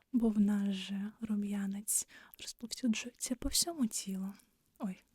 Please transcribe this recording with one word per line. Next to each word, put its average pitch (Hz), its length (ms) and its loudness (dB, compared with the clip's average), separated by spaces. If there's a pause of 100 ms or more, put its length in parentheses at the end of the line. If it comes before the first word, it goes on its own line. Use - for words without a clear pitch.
(120)
Бо 226 180 4
в 214 100 2
нас 202 340 4
же 196 380 -4 (100)
рум'янець 202 840 -2 (340)
розповсюджується - 920 -4
по - 140 -2
всьому 320 380 2
тілу. 190 460 -4 (460)
Ой, 190 240 -6 (100)